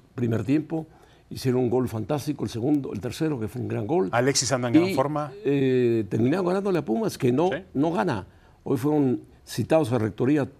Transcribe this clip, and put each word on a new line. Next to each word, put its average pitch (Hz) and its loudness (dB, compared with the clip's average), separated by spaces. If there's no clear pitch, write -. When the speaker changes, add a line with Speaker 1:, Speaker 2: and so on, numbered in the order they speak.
Speaker 1:
primer 117 0
tiempo. 156 -2
Hicieron 127 0
un 123 2
gol 123 2
fantástico, 127 -4
el 107 -6
segundo, 131 -2
el 107 -6
tercero, 143 -4
que 107 -4
fue 123 -8
un 107 -6
gran 113 -4
gol. 180 0
Speaker 2:
Alexis 127 2
anda 123 -2
en 117 -2
gran 170 6
Speaker 1:
Y, 190 -2
Speaker 2:
forma. 143 -2
Speaker 1:
eh, 127 2
terminaron 135 0
ganándole 190 0
a 143 -6
Pumas, 220 -2
que 127 2
no, 165 2
Speaker 2:
Sí. 202 -4
Speaker 1:
no 151 2
gana. 170 -2
Hoy 135 0
fueron 135 2
citados 127 0
a 127 2
rectoría 123 0